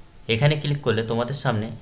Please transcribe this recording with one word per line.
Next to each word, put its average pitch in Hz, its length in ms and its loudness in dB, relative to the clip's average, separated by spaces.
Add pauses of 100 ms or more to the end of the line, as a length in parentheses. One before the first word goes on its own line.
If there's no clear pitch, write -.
(280)
এখানে 147 280 4
ক্লিক 147 240 -2
করলে 113 220 2
তোমাদের 117 320 -2
সামনে 113 360 -2 (120)